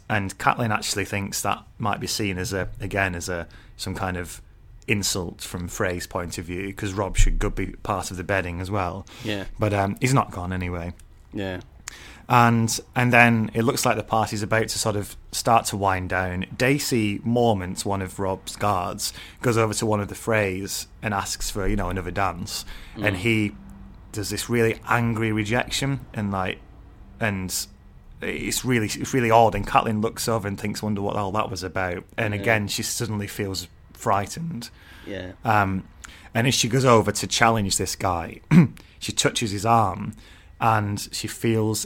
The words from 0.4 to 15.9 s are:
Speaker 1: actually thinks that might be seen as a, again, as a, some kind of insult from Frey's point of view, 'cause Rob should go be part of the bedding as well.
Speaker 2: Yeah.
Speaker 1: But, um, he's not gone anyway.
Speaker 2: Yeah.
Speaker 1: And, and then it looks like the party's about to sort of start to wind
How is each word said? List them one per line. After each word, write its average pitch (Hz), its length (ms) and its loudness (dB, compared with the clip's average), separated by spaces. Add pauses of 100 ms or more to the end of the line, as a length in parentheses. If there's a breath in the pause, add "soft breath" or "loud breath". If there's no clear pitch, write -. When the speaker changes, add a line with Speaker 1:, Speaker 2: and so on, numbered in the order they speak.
Speaker 1:
actually 104 340 -2
thinks 98 380 -4
that 101 220 -2 (140)
might 101 220 0
be 95 60 -6
seen 98 320 -2
as 90 140 -4
a, 92 160 -2 (120)
again, 95 340 -2
as 85 140 -8
a, 85 180 -4 (300 loud breath)
some - 180 -6
kind 92 220 -4
of 87 240 -10 (480)
insult 98 540 -2
from 90 260 -10
Frey's 90 380 -4
point 87 320 -8
of 85 60 -8
view, 90 280 -8
'cause 98 200 -6
Rob 95 240 -4
should - 220 6
go 104 120 0
be 95 160 -4 (160)
part 95 280 -4
of 95 60 -8
the 90 80 -6
bedding 87 360 -2
as 92 100 -6
well. 95 360 -4 (180 loud breath)
Speaker 2:
Yeah. 104 200 -4 (140)
Speaker 1:
But, 104 160 0
um, 98 260 0
he's 127 140 2
not 123 160 2
gone 90 220 -6
anyway. 87 420 -6 (380)
Speaker 2:
Yeah. 95 280 -6 (680 loud breath)
Speaker 1:
And, 117 520 6 (160)
and 123 160 4
then 117 420 8
it 117 80 2
looks 131 240 2
like 113 100 2
the 107 60 -2
party's 107 400 0
about 110 260 2
to - 120 -4
sort 107 160 0
of 101 200 -6 (140)
start - 360 4
to - 100 -4
wind 95 320 0